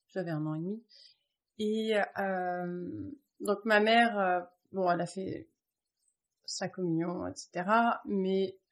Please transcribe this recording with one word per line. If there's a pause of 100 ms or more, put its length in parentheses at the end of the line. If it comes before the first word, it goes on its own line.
(120)
J'avais
un
an
et
demi. (760)
Et, (240)
euh, (520)
donc,
ma
mère,
euh, (340)
bon,
elle
a
fait (960)
sa
communion,
et
cetera,
mais (160)